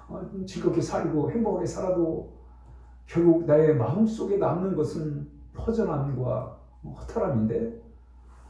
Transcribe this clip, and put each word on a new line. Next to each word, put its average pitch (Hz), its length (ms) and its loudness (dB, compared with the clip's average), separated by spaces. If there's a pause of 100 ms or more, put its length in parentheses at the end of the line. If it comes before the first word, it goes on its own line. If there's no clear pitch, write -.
어, 175 220 -10 (160)
즐겁게 165 340 0
살고 156 500 0
행복하게 196 360 0
살아도 175 720 -2 (680)
결국 170 400 4
나의 151 300 6
마음속에 190 600 2
남는 175 400 0
것은 151 520 -4 (280)
허전함과 143 1040 -2 (240)
허탈함인데, 117 1000 -2 (680)